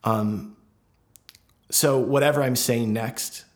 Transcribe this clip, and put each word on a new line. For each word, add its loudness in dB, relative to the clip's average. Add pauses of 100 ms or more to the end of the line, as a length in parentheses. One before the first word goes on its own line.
Um, -2 (1120)
so 2
whatever 2
I'm 0
saying 0
next -6 (120)